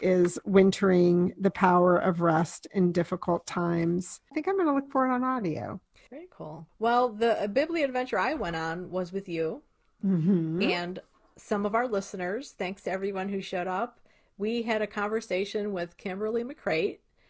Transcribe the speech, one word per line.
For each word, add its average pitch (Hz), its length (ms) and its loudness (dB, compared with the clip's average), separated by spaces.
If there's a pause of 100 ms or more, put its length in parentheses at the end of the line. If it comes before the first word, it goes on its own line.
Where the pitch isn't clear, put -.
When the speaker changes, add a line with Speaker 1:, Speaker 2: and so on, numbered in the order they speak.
Speaker 1:
is 180 420 4
Wintering, 185 960 6
The 196 100 2
Power 180 460 6
of 175 240 0
Rest 165 540 0
in 180 180 4
Difficult 170 540 -2
Times. 170 760 -2 (100)
I - 40 -20
think 311 140 -4
I'm 392 100 0
gonna 311 160 2
look 277 160 -2
for 262 160 2
it 254 60 0
on 247 120 -2
audio. 202 560 -4 (300)
Speaker 2:
Very 330 200 -16
cool. 160 360 -14 (120)
Well, 240 300 2
the, 220 360 0
uh, - 20 0
Bibli 302 380 0
adventure 254 340 -2
I 226 160 0
went 175 220 -4
on 165 340 -6
was 180 220 -4
with 190 160 -8
you 165 340 -4 (420)
Speaker 1:
Mm-hmm. 170 580 2
Speaker 2:
and 180 360 -2 (400)
some 208 260 -2
of 208 120 -2
our 240 100 0
listeners. 196 720 -6
Thanks 190 240 -8
to - 80 -6
everyone 190 380 -4
who 202 120 -4
showed 185 280 -4
up. 202 320 -4 (360)
We 226 260 -2
had 214 200 -2
a 214 60 0
conversation 208 840 -4
with 175 240 -6
Kimberly 214 460 -4
McCrate, 196 560 -4 (320)